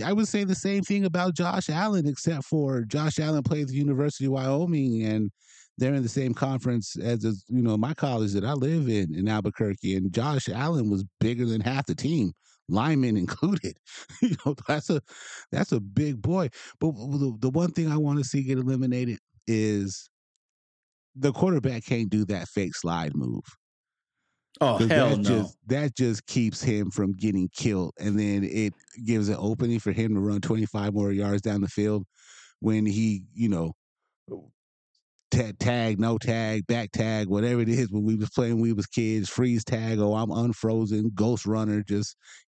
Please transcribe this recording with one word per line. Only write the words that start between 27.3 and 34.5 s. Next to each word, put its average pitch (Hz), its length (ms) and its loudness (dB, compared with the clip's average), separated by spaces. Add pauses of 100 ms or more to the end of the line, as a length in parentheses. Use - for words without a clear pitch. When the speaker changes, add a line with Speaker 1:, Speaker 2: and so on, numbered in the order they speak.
Speaker 1:
killed. 95 420 0
And 104 200 0
then 101 260 2
it 104 300 -2 (320)
gives 107 240 2
an 95 80 0
opening 117 400 0
for 104 140 -2
him 110 200 0
to 101 80 2
run 101 220 0
twenty-five 104 500 -2
more 101 200 0
yards 101 280 0
down 104 220 -2
the 98 60 0
field 104 360 0 (540)
when 110 260 0
he, 104 380 0 (100)
you 110 160 0
know, 82 240 0 (1600)